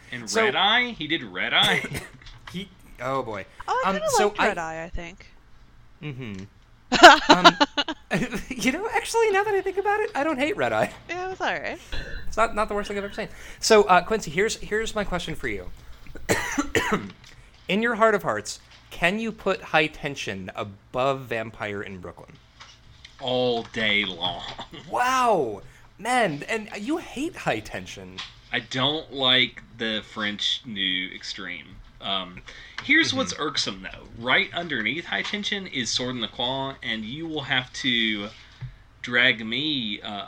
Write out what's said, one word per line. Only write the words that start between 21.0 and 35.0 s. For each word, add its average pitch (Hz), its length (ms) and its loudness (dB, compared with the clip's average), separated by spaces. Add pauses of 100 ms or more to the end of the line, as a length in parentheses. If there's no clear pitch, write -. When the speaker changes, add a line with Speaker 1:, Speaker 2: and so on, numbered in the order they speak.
Speaker 2:
Vampire 110 600 -6
in 95 180 -10
Brooklyn? - 340 -16 (880)
Speaker 1:
All 127 420 0 (100)
day 104 300 2
long. 87 400 -6 (460)
Speaker 2:
Wow! 220 720 2 (360)
Man, 202 520 0
and 220 280 -4
you 240 200 -2
hate 320 380 -6
High 127 240 -2
Tension. 92 580 -12 (340)
Speaker 1:
I 123 80 0
don't 131 540 -2
like 127 480 4 (160)
the 110 240 -4 (100)
French 104 540 -2
New 95 500 -2
Extreme. 90 600 -12 (260)
Um, 95 400 -6 (420)
here's 311 260 4
Speaker 2:
Mm-hmm. 262 80 0
Speaker 1:
what's 247 220 -2
irksome, 139 440 -4
though. - 240 -14 (100)
Right 135 360 0
underneath 147 520 -4